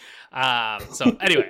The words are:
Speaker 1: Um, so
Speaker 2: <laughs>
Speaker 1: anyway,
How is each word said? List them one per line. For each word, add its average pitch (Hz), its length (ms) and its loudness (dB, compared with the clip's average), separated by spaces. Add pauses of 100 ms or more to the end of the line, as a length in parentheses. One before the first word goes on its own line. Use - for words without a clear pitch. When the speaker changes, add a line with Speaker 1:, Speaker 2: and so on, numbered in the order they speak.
(320)
Speaker 1:
Um, 120 500 0 (120)
so 233 220 2
Speaker 2:
<laughs> - 60 -16
Speaker 1:
anyway, 147 280 2